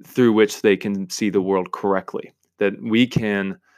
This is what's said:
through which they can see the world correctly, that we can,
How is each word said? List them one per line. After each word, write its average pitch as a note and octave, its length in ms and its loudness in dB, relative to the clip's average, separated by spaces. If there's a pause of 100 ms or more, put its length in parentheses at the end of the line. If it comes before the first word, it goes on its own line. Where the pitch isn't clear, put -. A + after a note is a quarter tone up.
through B2 260 2
which G#2+ 300 2
they G#2 140 4
can G2 340 -6
see - 180 -2
the F#2+ 140 0
world F#2 300 -2
correctly, - 600 -4 (260)
that G2+ 240 -2
we A#2 240 2
can, G2+ 520 -2 (200)